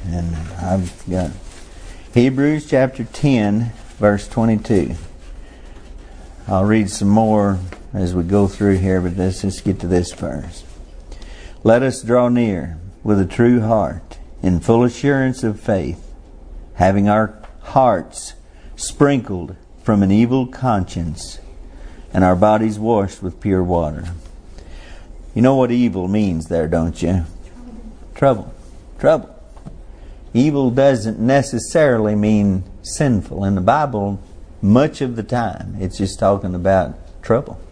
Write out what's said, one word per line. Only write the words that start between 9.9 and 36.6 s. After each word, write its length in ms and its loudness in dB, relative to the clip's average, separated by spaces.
verse. 500 -10
"Let 180 6
us 200 -2
draw 260 4
near 500 0
with 180 2
a 60 2
true 360 4
heart, 560 -2
in 200 2
full 240 4
assurance 580 0
of 160 -2
faith, 560 -4
having 340 4
our 280 2
hearts 720 0
sprinkled 800 0
from 220 4
an 80 4
evil 340 4
conscience, 960 -4
and 80 2
our 140 4
bodies 420 2
washed 460 0
with 160 -8
pure 240 0
water." 400 -2
You 80 2
know 120 6
what 160 4
evil 380 2
means 380 0
there, 200 0
don't 340 -2
you? 240 0
Trouble. 360 2
Trouble. 340 2
Evil 360 4
doesn't 500 2
necessarily 960 2
mean 480 2
sinful. 640 -2
In 100 2
the 60 0
Bible, 580 0
much 400 4
of 140 -2
the 80 -6
time, 560 -6
it's 180 -6
just 220 -4
talking 380 0
about 400 2